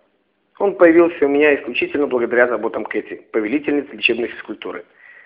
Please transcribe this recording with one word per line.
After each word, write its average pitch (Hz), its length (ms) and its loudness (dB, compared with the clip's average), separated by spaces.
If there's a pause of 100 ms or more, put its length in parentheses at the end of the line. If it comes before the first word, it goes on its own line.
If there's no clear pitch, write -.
(580)
Он 202 180 -2
появился 170 500 6
у 139 40 0
меня 147 260 4
исключительно 160 520 -4
благодаря 120 400 2
заботам 107 380 -4
Кэти, - 460 -10
повелительницы 139 640 -4
лечебной 113 340 -2
физкультуры. - 540 -14 (420)